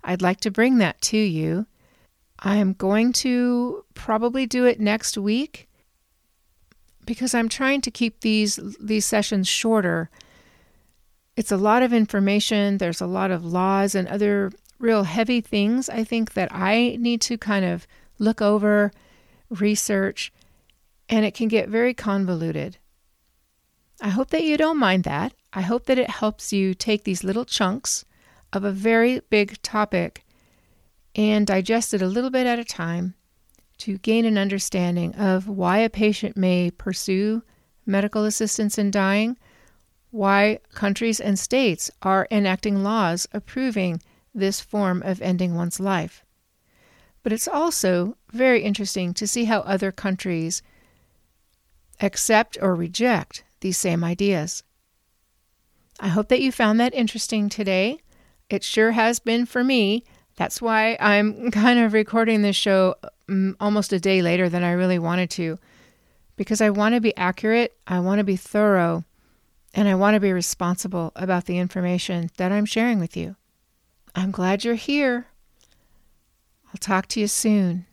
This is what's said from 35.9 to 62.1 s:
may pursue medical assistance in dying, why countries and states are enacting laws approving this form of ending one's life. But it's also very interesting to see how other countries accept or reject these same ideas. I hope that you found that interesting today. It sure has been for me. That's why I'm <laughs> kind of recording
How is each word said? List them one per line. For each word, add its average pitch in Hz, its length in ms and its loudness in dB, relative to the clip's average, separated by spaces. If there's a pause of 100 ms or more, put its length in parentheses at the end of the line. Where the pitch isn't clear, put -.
may 180 360 2
pursue 202 720 -2 (420)
medical 208 400 0
assistance 214 520 -2
in 202 140 0
dying, 208 460 0 (760)
why 208 480 2 (140)
countries 208 480 -2
and 196 180 0
states 247 500 0 (120)
are 190 280 2
enacting 202 540 0
laws 196 480 0
approving 208 680 -4 (340)
this 196 240 -2
form 190 440 -2
of 185 180 -4
ending 180 340 -2
one's 170 240 -4
life. 190 460 -4 (960)
But - 100 -2
it's 220 160 -2
also 226 720 0 (140)
very 247 320 2
interesting 190 500 -4
to 208 140 -4
see 240 180 -2
how 214 160 0
other 190 320 -2
countries 175 680 -4 (1400)
accept 220 580 0
or 185 160 2
reject 175 720 -2 (140)
these 190 180 -4
same 170 260 0
ideas. 175 580 -2 (1400)
I 196 120 -4
hope 208 180 0
that 254 140 4
you 269 100 2
found 226 300 2
that 247 120 2
interesting 220 540 -2
today. 202 540 -2 (480)
It 196 120 -2
sure 220 300 2
has 226 300 2
been 240 240 0
for 247 180 -2
me. 240 400 2 (320)
That's - 260 -4
why 226 380 0
I'm 208 520 2
<laughs> - 0 -
kind 240 280 4
of 220 140 2
recording 220 480 2